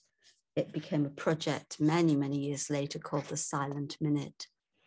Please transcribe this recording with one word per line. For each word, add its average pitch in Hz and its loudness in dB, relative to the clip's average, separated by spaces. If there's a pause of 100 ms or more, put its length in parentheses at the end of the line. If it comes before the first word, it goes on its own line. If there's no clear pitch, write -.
(560)
it - 0
became 151 0
a 139 -2
project - -2
many, 156 6
many 139 0
years 143 -4
later 143 -2
called 143 -4
the 156 -6
Silent 143 -2
Minute. 147 0 (400)